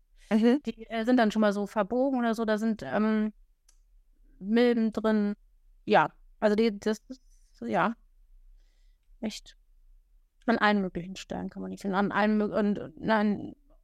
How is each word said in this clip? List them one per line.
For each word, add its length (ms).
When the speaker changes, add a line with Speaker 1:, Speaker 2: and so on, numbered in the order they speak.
Speaker 1:
Mhm. 380
Speaker 2:
Die, 240
äh, 140
sind 120
dann 140
schon 80
mal 140
so 120
verbogen 540
oder 160
so. 100
Da 140
sind, 240
ähm, 500
Milben 560
drin. 400
Ja, 260
also 160
die, 240
das 200
ist, 100
ja, 340
echt. 360
An 140
allen 220
möglichen 340
Stellen 340
kann 140
man 80
die 60
finden. 180
An 160
allen 260
mö-, 200
und, 220
und, 220
nein, 540